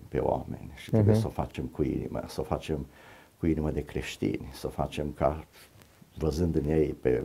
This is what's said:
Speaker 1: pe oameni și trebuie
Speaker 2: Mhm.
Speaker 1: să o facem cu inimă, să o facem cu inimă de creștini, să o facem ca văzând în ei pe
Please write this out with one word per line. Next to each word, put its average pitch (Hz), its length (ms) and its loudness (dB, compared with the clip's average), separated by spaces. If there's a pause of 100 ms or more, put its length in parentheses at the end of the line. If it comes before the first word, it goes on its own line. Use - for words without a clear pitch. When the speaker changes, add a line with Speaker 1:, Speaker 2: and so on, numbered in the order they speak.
Speaker 1:
pe - 120 -2
oameni - 560 0
și - 140 -14
trebuie 107 240 6
Speaker 2:
Mhm. 110 80 4
Speaker 1:
să 110 60 0
o - 20 -4
facem - 360 -4
cu - 180 -2
inimă, - 440 -2
să - 140 -6
o - 20 0
facem 73 420 -2 (540)
cu - 60 -2
inimă 78 260 2
de 69 120 -2
creștini, - 720 -4
să - 140 -8
o - 20 -4
facem 73 460 -4
ca 78 280 2 (760)
văzând 80 380 2
în 73 140 2
ei 78 320 4
pe 64 240 2